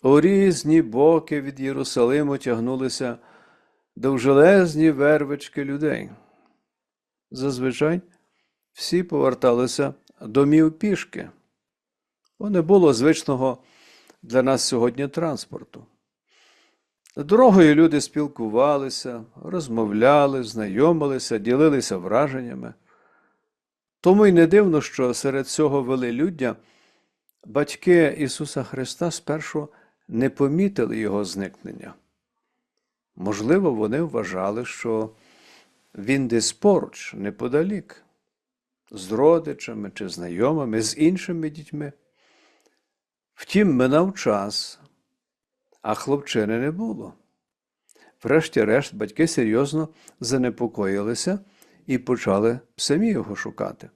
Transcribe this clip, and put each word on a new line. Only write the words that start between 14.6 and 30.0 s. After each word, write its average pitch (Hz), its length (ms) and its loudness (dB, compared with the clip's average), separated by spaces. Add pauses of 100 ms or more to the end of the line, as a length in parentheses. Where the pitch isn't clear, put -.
сьогодні 123 440 -2
транспорту. - 760 -10 (1300)
Дорогою 185 600 6
люди 151 260 6
спілкувалися, 131 1200 -2 (120)
розмовляли, 131 1080 0
знайомилися, 120 920 -2
ділилися 123 600 2
враженнями. 120 760 -4 (1300)
Тому 202 260 6
й 196 60 8
не 170 160 6
дивно, 175 340 4
що 123 320 -2
серед 135 340 -4
цього 143 360 0
велелюддя 127 720 -4 (920)
батьки 147 720 2
Ісуса 143 460 -6
Христа 131 480 -8
спершу 151 580 -8 (380)